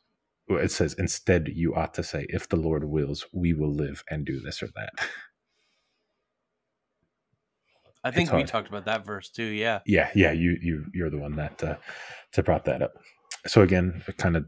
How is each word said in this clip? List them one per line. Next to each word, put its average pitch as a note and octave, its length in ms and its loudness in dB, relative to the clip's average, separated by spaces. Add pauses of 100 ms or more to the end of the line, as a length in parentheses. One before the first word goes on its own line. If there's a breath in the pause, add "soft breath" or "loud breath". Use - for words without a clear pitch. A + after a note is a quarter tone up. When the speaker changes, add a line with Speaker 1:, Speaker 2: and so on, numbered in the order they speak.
(500)
Speaker 1:
well, F2+ 100 2
it F#2+ 120 0
says, D#2 240 -2
"Instead, F2 540 0
you E2 260 0
ought D#2+ 200 -2
to F2 80 -4
say, D2 260 -6
'If - 200 -4
the F2+ 80 0
Lord D#2+ 280 0
wills, D2 480 -2
we F2 200 2
will D2+ 200 0
live D2 360 -6
and D2+ 160 -6
do C2+ 160 -6
this - 220 -10
or - 120 -10
that.'" - 160 -12 (3000 loud breath)
Speaker 2:
I B2+ 60 0
Speaker 1:
It's C3 80 0
Speaker 2:
think E3+ 140 4
we F2 80 6
Speaker 1:
hard. - 80 0
Speaker 2:
talked G#2+ 220 -4
about G2 160 -8
that G#2+ 200 -2
verse G2+ 240 -10
too, - 160 -8
yeah. G#2+ 400 -2
Speaker 1:
Yeah, F2 300 4
yeah, F2+ 180 8
you, E2+ 280 2
you, D#2 320 -2
you're E2+ 180 -2
the D2 80 -4
one D2 180 -6
that, - 260 -8
uh, D2+ 140 -6 (560 loud breath)
that - 120 2
brought - 200 2
that - 160 0
up. - 120 -2 (540 soft breath)
So - 160 8
again, F2+ 400 4 (160)
kinda E2 280 2